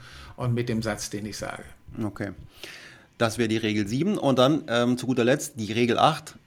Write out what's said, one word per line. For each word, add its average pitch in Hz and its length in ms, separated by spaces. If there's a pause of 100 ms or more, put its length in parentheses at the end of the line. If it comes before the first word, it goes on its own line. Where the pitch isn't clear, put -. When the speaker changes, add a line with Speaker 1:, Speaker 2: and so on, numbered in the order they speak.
(360)
Speaker 1:
und 123 180
mit 120 160
dem 110 120
Satz, 107 280
den 104 160
ich 101 120
sage. - 260 (400)
Speaker 2:
Okay. 101 280 (840)
Das 110 200
wäre 117 100
die 110 100
Regel 107 300
sieben. 135 300
Und 131 220
dann, 135 280
ähm, 120 300
zu 120 100
guter 123 160
Letzt 135 340
die 107 140
Regel 117 260
acht, 147 380 (120)